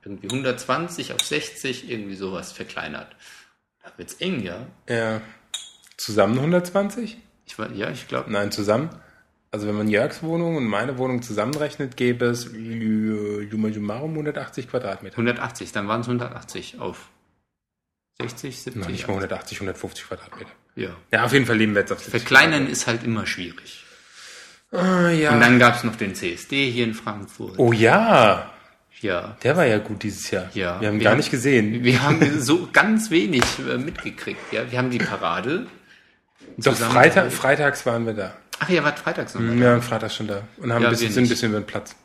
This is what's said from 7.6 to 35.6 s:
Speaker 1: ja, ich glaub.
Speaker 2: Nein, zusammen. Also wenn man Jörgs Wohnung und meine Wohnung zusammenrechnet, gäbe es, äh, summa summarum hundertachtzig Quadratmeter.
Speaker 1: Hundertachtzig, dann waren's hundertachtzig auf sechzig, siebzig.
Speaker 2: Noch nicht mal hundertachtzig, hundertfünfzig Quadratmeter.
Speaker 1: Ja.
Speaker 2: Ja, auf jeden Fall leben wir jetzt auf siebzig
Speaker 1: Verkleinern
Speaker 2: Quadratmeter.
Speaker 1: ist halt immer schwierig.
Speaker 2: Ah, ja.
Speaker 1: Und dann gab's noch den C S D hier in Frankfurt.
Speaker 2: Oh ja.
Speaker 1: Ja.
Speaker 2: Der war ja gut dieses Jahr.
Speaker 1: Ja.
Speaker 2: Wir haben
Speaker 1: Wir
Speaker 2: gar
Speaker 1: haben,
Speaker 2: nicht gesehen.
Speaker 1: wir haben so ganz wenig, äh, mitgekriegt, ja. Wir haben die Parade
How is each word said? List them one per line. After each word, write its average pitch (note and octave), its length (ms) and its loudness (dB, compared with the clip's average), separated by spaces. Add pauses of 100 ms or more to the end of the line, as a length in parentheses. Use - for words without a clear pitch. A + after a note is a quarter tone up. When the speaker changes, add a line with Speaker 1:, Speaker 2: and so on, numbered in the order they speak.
Speaker 1:
ja, G2+ 180 -6
ich - 180 -12
glaub. - 200 -6
Speaker 2:
Nein, G2+ 240 -2
zusammen. G#2+ 380 0 (640)
Also G#2 160 -6
wenn G#2 80 -2
man G#2+ 120 0
Jörgs G#2 340 0
Wohnung E3 360 -2
und C3 80 -2
meine A2+ 340 -2
Wohnung B2+ 240 -2
zusammenrechnet, B2+ 720 -6
gäbe B2 280 0
es, A#2+ 280 -2
äh, A2 960 -4
summa G#2+ 240 -2
summarum A2 420 -6
hundertachtzig C#3+ 540 -8
Quadratmeter. G2 480 -6
Speaker 1:
Hundertachtzig, A#2+ 540 -4
dann G2+ 160 -6
waren's A#2 200 -4
hundertachtzig - 720 -8
auf - 300 -10 (1120)
sechzig, B2 400 -12
siebzig. A2+ 200 -10
Speaker 2:
Noch F2 80 -6
nicht F#2 180 -8
mal G2+ 80 -4
hundertachtzig, F#2+ 440 -8
hundertfünfzig - 480 -10
Quadratmeter. - 440 -14 (240)
Speaker 1:
Ja. F#2 140 -6 (220)
Speaker 2:
Ja, A2+ 140 2
auf B2 80 0
jeden C3+ 120 6
Fall A#2 120 2
leben G#2+ 160 2
wir G2+ 80 4
jetzt F#2+ 100 -2
auf F#2+ 80 -6
siebzig - 120 -14 (100)
Speaker 1:
Verkleinern C#3 280 6 (180)
Speaker 2:
Quadratmeter. D3 40 -4
Speaker 1:
ist - 160 -4
halt A#2 160 -2
immer A2+ 220 -4
schwierig. - 580 -10 (880)
Speaker 2:
Ah, F3 380 4
ja. D#3 240 4
Speaker 1:
Und A2+ 80 6
dann B2 160 10
gab's A#2+ 260 6
noch A2 120 -2
den F#2+ 180 -4
C F2 200 -6
S - 140 -14
D C#3 220 0
hier A#2+ 160 0
in A2+ 80 -2
Frankfurt. G#2 640 -10
Speaker 2:
Oh A#2+ 160 6
ja. B2 760 6 (500)
Speaker 1:
Ja. G2+ 420 -4
Speaker 2:
Der C#3+ 140 2
war F3 80 6
ja A2 140 4
gut G#2 240 -10
dieses - 260 -6
Jahr. F#2 240 -4
Speaker 1:
Ja. F2+ 260 -4
Speaker 2:
Wir G#2+ 100 0
haben G#2 100 0
Speaker 1:
Wir A2+ 60 4
Speaker 2:
gar G#2+ 60 8
Speaker 1:
haben, A#2 60 6
Speaker 2:
nicht D3 140 -2
gesehen. A#2+ 520 2
Speaker 1:
wir A#2+ 200 4
haben D3+ 360 4
so D3 320 2
ganz G#3+ 380 4
wenig, E3+ 320 2 (260)
äh, B2+ 100 -2
mitgekriegt, B2 760 -10
ja. A#2 160 -4
Wir B2 80 -4
haben B2+ 140 0
die A#2+ 80 -2
Parade G2 640 -4 (920)